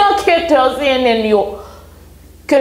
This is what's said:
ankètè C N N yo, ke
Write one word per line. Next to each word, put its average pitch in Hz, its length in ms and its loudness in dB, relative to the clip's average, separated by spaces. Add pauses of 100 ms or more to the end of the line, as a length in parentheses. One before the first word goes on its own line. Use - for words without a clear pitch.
ankètè 339 560 0 (180)
C 277 220 -2
N 254 160 -2
N 226 160 -2
yo, 208 140 2 (1040)
ke 277 100 4